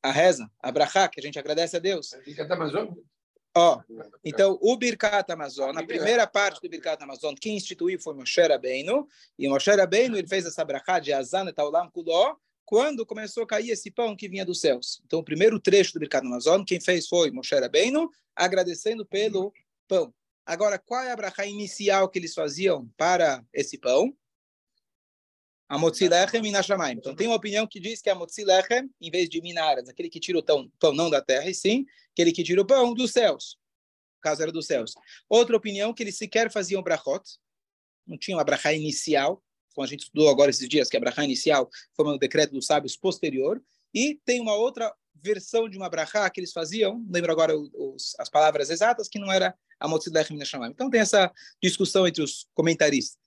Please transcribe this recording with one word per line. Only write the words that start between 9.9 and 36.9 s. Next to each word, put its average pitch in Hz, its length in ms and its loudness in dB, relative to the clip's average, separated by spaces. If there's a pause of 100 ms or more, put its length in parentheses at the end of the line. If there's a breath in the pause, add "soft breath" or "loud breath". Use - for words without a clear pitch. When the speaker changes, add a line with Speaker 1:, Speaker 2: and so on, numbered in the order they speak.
Speaker 1:
ele 175 100 -4
fez 185 200 -4
essa 160 180 -6
brachá 143 340 -2
de 143 140 -2
Hazan 175 360 -2
et 165 100 -10
Haolam 160 320 -2
Kulo, 175 500 0 (240)
quando 247 400 0
começou 220 380 -8
a 214 40 -4
cair 226 240 -4
esse 208 200 -6
pão 220 260 -4
que 208 120 -14
vinha 190 180 -8
dos 175 120 -6
céus. - 460 0
Então, 160 140 -2
o 160 60 -4
primeiro 190 360 2
trecho 190 320 4
do 170 80 -8
Birkat 135 260 -2
Hamazon, 143 380 2
quem 180 160 -4
fez 180 260 0
foi 170 240 2
Moshe 127 240 -6
Rabbeinu, 226 540 2 (260 soft breath)
agradecendo 185 680 -2
pelo 202 480 -4 (340 soft breath)
pão. 165 280 0 (320)
Agora, 190 320 0
qual 247 240 -6
é 254 100 -6
a 233 40 -6
brachá 202 280 -8
inicial 202 640 0
que 190 100 -6
eles 170 140 -8
faziam 151 640 -2
para 160 560 2
esse 139 240 -4
pão? 151 400 2 (1500)
A 143 100 -6
Motzi 165 280 2
Lechem 190 360 4
Min 208 120 -4
Hashamayim. 180 440 -2
Então, 135 160 -10
tem 190 120 -2
uma 233 100 2
opinião 214 300 -4
que 208 140 -16
diz 214 220 -10
que 208 80 0
a 190 40 2
Motzi 180 300 -10
Lechem, 202 460 2 (100)
em 165 100 -14
vez 175 180 0
de 165 120 -6
Minaras, 156 480 -2
aquele 170 220 -12
que 160 100 -14
tira 175 180 -2
o 151 40 0
tão-, 143 360 0
pão 156 140 4
não 165 160 0
da 139 140 0
terra, 139 260 0
e 185 60 -6
sim 247 320 0 (260 soft breath)
aquele 170 180 4
que 170 140 -4
tira 175 160 2
o 190 60 2
pão 247 260 4
dos 240 180 -2
céus. 214 460 0 (600)
O - 20 -20
caso 156 220 -2
era 160 100 -4
dos 160 140 -8
céus. 127 260 -2 (380 loud breath)
Outra 233 260 4
opinião 208 380 -4
que - 80 -10
eles 208 160 -8
sequer 220 340 0
faziam 190 300 -4
brachot, - 400 -4 (840)